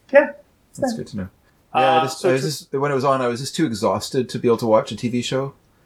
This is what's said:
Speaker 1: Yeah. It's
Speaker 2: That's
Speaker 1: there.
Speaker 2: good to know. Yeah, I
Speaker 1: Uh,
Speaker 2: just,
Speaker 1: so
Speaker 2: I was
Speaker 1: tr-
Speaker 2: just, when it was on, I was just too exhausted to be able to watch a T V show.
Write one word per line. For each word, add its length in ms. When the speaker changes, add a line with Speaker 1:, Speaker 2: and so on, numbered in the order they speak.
Speaker 1:
Yeah. 160
It's 100
Speaker 2:
That's 140
Speaker 1:
there. 100
Speaker 2:
good 40
to 100
know. 120
Yeah, 80
I 160
Speaker 1:
Uh, 60
Speaker 2:
just, 180
Speaker 1:
so 80
Speaker 2:
I 20
was 120
Speaker 1:
tr- 40
Speaker 2:
just, 260
when 180
it 40
was 80
on, 180
I 60
was 140
just 120
too 120
exhausted 640
to 100
be 80
able 100
to 100
watch 260
a 20
T 140
V 120
show. 320